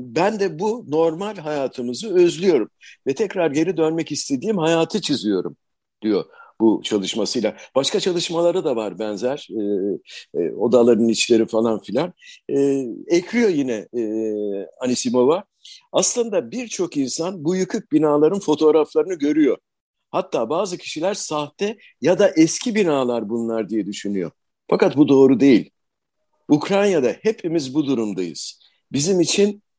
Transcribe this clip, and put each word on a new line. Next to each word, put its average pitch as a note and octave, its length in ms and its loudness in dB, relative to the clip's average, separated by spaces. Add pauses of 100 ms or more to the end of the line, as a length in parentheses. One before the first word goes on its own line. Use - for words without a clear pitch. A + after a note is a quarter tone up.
"Ben E3 400 -2
de F3 180 -4
bu A3 300 -4
normal E3 480 -2
hayatımızı D3 760 -6
özlüyorum E3+ 560 2 (360)
ve C3+ 80 -2
tekrar F#3 360 0
geri D#3+ 260 0
dönmek D#3+ 360 0
istediğim E3+ 460 -4
hayatı E3 420 0
çiziyorum." F#2+ 560 -2 (460)
diyor G#2+ 220 0 (360)
bu A2 240 4
çalışmasıyla. G#2 720 -2 (200)
Başka C#3 240 0
çalışmaları E3+ 640 0
da C3+ 120 -2
var G2+ 220 -6
benzer. A2 520 -6
E, G#2 120 -6 (800)
e, E2 120 -2
odaların A#2 560 4
içleri A2+ 380 2
falan A2 360 0
filan. D3+ 300 -4 (360)
E, C#3 360 0 (220)
ekliyor F#3+ 420 0
yine, C3 480 -2
e, A#2+ 60 -2 (800)
Anisimova. B2+ 640 0 (480)
"Aslında G3+ 580 0
birçok G#3+ 460 -6
insan D#3+ 480 -4
bu F3+ 120 0
yıkık F#3 360 -4
binaların D#3 480 2
fotoğraflarını D#3 760 2
görüyor. D3 420 2 (540)
Hatta D3+ 400 -4
bazı F3+ 280 -2
kişiler F3+ 360 -4
sahte D#3 640 -6 (220)
ya E3+ 180 2
da G3+ 180 6
eski E3 380 2
binalar C3 540 0
bunlar A2+ 400 -4
diye G#2 180 -2
düşünüyor. G2+ 440 -6 (400)
Fakat F3+ 260 2
bu C#3+ 120 4
doğru C3+ 320 6
değil. B2 300 6 (800)
Ukrayna'da D3+ 760 2
hepimiz E3 520 -2
bu D3 120 0
durumdayız. G2+ 760 -4 (320)
Bizim F3 280 0
için G3+ 420 0 (160)